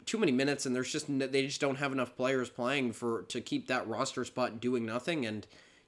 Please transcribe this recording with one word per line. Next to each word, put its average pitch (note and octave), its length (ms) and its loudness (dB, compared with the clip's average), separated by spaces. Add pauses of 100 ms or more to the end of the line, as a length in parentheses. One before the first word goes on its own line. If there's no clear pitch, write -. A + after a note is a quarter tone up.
too A3+ 120 0
many F#3+ 140 4
minutes, C#3 340 2
and B2+ 80 0
there's B2+ 180 -2
just D3+ 160 -4
n-, C#3 100 0
they C3+ 280 2
just C#3 140 -6
don't C3+ 180 2
have C#3 140 0
enough C3 240 -2
players C3 320 2
playing B2 440 0
for, A#2 360 0
to B2 120 -4
keep C3 280 -2
that A#2+ 180 0
roster A#2+ 380 -2
spot A#2 360 -2
doing B2 260 2
nothing. B2 400 -2
And, G#2+ 200 -6 (420)